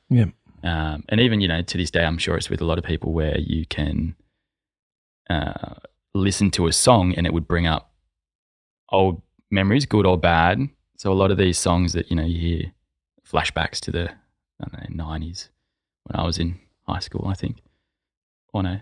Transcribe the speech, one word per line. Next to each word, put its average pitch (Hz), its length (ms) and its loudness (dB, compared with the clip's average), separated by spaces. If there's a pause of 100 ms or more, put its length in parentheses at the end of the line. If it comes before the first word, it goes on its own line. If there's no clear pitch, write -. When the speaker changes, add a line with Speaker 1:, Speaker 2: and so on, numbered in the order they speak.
(120)
Speaker 1:
Yeah. 120 140 6 (380)
Speaker 2:
Um, 78 460 -4
and 107 120 2
even, 113 180 4
you 98 80 2
know, 82 140 0
to 90 160 -6
this 87 140 -2
day, 85 120 2
I'm 80 140 0
sure - 180 -2
it's - 140 -4
with - 120 -2
a 87 40 -2
lot 82 140 0
of 85 40 -4
people 80 300 -4
where 78 240 0
you 76 300 -2
can, 80 480 -4 (1120)
uh, - 460 -4 (400)
listen 98 360 2
to 87 140 2
a 80 80 2
song 98 400 6
and 85 140 0
it 82 60 0
would 82 140 -2
bring 85 200 0
up - 260 -4 (960)
old 95 320 2 (300)
memories, 101 340 2
good 104 220 2
or 92 100 4
bad. 87 500 2 (300)
So 98 140 -2
a - 20 2
lot 95 160 4
of 95 80 2
these 92 220 2
songs 87 340 2
that, 87 160 -4
you 87 60 -2
know, 80 100 0
you 85 140 -2
hear 85 320 -4 (520)
flashbacks - 580 -4
to - 100 -8
the, 85 180 -4 (500)
I - 120 -10
don't - 180 -14
know, 82 160 -8
nineties 80 440 -10 (560)
when - 140 -8
I - 60 -2
was 85 140 -2
in 85 200 -4 (280)
high 87 120 -4
school, - 280 -8
I 95 80 -2
think. - 260 -8 (880)
Or 98 120 -2
no, 92 80 -2
a 101 100 -6